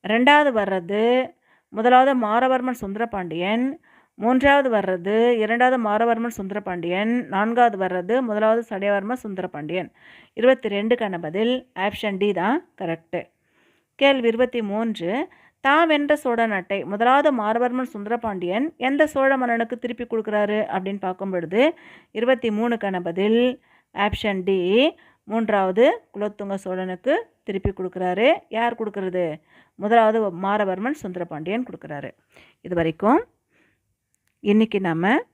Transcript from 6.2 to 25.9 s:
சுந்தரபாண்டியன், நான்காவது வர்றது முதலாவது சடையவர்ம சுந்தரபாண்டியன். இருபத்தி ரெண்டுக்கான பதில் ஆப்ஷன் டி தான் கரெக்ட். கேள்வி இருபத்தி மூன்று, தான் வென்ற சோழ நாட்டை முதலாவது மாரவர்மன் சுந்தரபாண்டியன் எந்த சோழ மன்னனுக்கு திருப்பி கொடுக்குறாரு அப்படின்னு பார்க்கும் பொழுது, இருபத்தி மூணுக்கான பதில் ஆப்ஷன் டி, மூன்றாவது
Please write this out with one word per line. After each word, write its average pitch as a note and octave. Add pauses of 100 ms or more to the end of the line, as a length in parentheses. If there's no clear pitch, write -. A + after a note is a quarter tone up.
சுந்தரபாண்டியன், F#3+ (220)
நான்காவது A3+
வர்றது F#3
முதலாவது A3
சடையவர்ம G3+
சுந்தரபாண்டியன். F3 (480)
இருபத்தி A#3+
ரெண்டுக்கான G3+
பதில் G3+ (220)
ஆப்ஷன் G3
டி G3+
தான் G3 (220)
கரெக்ட். E3 (800)
கேள்வி C4+
இருபத்தி A#3+
மூன்று, G#3 (520)
தான் D4+
வென்ற D4
சோழ B3
நாட்டை G3
முதலாவது B3 (100)
மாரவர்மன் B3
சுந்தரபாண்டியன் G#3 (100)
எந்த C#4
சோழ C4+
மன்னனுக்கு A#3
திருப்பி A#3+
கொடுக்குறாரு G#3+
அப்படின்னு F#3+
பார்க்கும் F#3+
பொழுது, F3+ (480)
இருபத்தி A#3+
மூணுக்கான G#3
பதில் F#3+ (540)
ஆப்ஷன் G3+
டி, F#3+ (680)
மூன்றாவது G#3 (300)